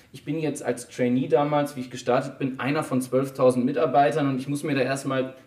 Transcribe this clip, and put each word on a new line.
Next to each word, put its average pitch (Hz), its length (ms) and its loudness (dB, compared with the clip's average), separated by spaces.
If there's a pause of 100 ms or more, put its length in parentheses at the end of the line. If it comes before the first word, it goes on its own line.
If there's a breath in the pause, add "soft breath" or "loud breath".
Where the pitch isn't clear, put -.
(120 loud breath)
ich - 140 -18
bin 156 140 -4
jetzt 151 240 -4
als 123 260 -4
Trainee 127 380 0
damals, 147 480 2
wie 127 60 -8
ich 120 100 -10
gestartet 131 480 -2
bin, 135 200 -4
einer 147 240 0
von 127 200 -2
zwölftausend 127 640 2
Mitarbeitern 147 640 2
und 131 100 -2
ich 131 80 -8
muss 143 160 -4
mir 151 100 -2
da 135 80 2
erstmal 131 540 -2 (120 loud breath)